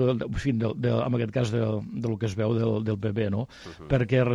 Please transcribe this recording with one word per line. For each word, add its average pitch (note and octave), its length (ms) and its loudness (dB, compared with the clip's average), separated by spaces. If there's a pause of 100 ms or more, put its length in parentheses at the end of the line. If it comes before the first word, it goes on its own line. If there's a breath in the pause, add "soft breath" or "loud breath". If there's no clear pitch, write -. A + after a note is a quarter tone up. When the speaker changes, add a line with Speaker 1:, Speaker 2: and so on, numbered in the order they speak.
Speaker 1:
de, B2+ 160 4
de, - 80 -4
en - 80 -6
fi, C#3 180 0 (140)
de, A2 100 0
de, A#2+ 220 0
en A#2+ 240 0
aquest A2 160 -2
cas, A#2 160 0
de, A#2 80 2
de A2 480 -2
lo A2 80 -2
que A2+ 80 -2
es G2+ 100 -2
veu A2+ 220 2
del, A2 260 0
del A2 140 0
P G#2 160 -2
P, G#2+ 160 0
no? G#2+ 160 -2 (220 loud breath)
Speaker 2:
Mhm. D#2+ 260 -16
Speaker 1:
Perquè, B2+ 420 4